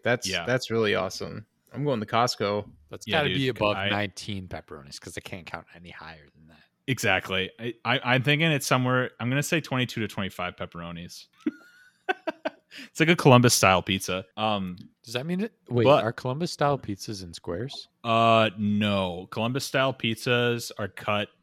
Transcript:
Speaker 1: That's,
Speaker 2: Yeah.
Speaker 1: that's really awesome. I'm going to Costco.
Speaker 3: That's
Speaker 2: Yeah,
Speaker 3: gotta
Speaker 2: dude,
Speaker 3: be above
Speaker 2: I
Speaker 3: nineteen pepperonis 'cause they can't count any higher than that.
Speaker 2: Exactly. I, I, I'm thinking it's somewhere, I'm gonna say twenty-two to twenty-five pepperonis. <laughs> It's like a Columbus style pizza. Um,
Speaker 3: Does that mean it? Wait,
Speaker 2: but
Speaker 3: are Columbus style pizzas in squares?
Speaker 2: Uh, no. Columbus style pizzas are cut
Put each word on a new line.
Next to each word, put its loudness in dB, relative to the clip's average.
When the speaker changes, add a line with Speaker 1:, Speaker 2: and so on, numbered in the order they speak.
Speaker 1:
That's, 0
Speaker 2:
Yeah. -2
Speaker 1:
that's -2
really 2
awesome. -6
I'm -6
going 0
to -4
Costco. 0
Speaker 3:
That's -14
Speaker 2:
Yeah, 0
Speaker 3:
gotta 2
Speaker 2:
dude, -2
Speaker 3:
be 0
above 0
Speaker 2:
I -2
Speaker 3:
nineteen -4
pepperonis -14
'cause -16
they -10
can't -14
count -12
any -18
higher -18
than -20
that. -20
Speaker 2:
Exactly. 0
I, -8
I, 0
I'm 4
thinking 2
it's 0
somewhere, 2
I'm -2
gonna 0
say 0
twenty-two -2
to -2
twenty-five -6
pepperonis. -12
<laughs> -4
It's -14
like 6
a 6
Columbus 8
style 6
pizza. -2
Um, -2
Speaker 3:
Does -16
that -6
mean -4
it? -6
Wait, 2
Speaker 2:
but 6
Speaker 3:
are -2
Columbus -6
style 0
pizzas -10
in -16
squares? -10
Speaker 2:
Uh, 6
no. 0
Columbus -2
style 2
pizzas 0
are -4
cut -2